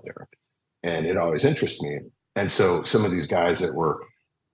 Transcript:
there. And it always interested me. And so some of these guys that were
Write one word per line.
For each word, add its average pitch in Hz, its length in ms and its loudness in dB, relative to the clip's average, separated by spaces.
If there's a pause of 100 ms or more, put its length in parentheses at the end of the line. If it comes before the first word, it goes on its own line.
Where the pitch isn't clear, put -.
there. - 220 -16 (560)
And 82 240 -2
it 92 100 0
always 82 280 2
interested 139 380 0
me. 71 160 -6 (380)
And 95 160 0
so 87 320 2
some 110 200 2
of 98 60 0
these 85 160 -2
guys 87 340 2
that 85 140 -2
were 80 280 -2 (520)